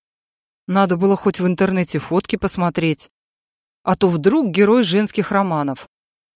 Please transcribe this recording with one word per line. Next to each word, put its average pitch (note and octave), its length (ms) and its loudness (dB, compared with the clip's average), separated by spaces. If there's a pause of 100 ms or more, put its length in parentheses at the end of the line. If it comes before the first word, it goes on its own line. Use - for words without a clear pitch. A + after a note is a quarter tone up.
(680)
Надо F#3 300 2
было G3 200 2
хоть - 240 -2
в F3+ 60 0
интернете F#3 520 0
фотки F3 380 -2
посмотреть, E3+ 720 -2 (720)
а F#3 140 0
то G3 120 2
вдруг G3 400 2
герой G3+ 360 4
женских G#3 480 -2
романов. D#3+ 560 -2 (480)